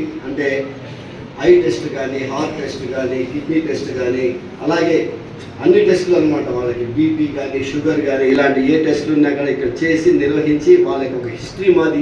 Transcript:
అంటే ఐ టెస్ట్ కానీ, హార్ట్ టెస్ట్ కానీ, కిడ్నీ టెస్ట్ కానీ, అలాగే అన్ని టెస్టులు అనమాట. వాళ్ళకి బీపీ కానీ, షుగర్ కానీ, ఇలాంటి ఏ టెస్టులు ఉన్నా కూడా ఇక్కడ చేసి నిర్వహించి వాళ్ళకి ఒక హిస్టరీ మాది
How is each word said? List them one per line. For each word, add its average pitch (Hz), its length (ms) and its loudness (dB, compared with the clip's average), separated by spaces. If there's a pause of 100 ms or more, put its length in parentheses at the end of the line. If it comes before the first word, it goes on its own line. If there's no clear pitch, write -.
(260)
అంటే 143 200 -4 (1000)
ఐ 349 40 10 (140)
టెస్ట్ - 220 -2 (100)
కానీ, 135 240 -6 (100)
హార్ట్ 151 300 -4
టెస్ట్ 135 240 -8 (100)
కానీ, 131 240 -2 (120)
కిడ్నీ 151 360 -4
టెస్ట్ 127 320 -4
కానీ, 123 280 0 (380)
అలాగే 165 320 2 (680)
అన్ని 185 240 6
టెస్టులు 175 320 2
అనమాట. 143 260 2 (120)
వాళ్ళకి 120 260 -2 (120)
బీపీ 156 300 2 (120)
కానీ, 135 200 -4 (120)
షుగర్ 147 380 0
కానీ, 135 160 2 (100)
ఇలాంటి 135 260 2 (120)
ఏ - 20 4 (120)
టెస్టులు 151 320 0
ఉన్నా 143 200 4
కూడా 143 160 -2
ఇక్కడ 123 160 -2 (120)
చేసి 165 280 2 (120)
నిర్వహించి 151 500 4 (140)
వాళ్ళకి 135 340 -2
ఒక 120 160 -6
హిస్టరీ - 320 -4 (100)
మాది 160 240 2